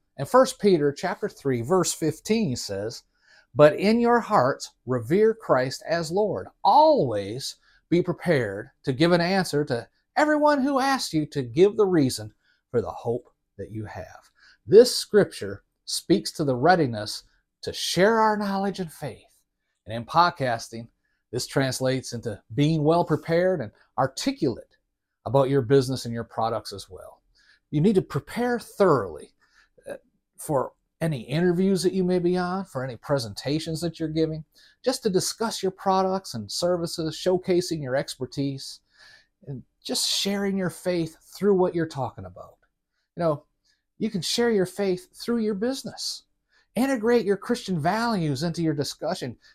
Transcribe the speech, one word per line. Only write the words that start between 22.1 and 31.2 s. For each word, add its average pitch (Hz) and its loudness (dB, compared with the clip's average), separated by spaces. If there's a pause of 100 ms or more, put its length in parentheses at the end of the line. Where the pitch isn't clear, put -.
into 113 -10 (120)
being 151 2
well 160 4
prepared 165 0
and 107 -8 (260)
articulate 135 -2 (480)
about 127 2
your 139 2
business 131 2
and 117 -6
your 117 -8
products 113 -4
as 98 -14
well. - -20 (480)
You 143 0
need 190 4
to 185 4
prepare 240 -4
thoroughly, 120 0 (540)
uh, - -10 (420)
for 139 -4 (280)
any 156 -2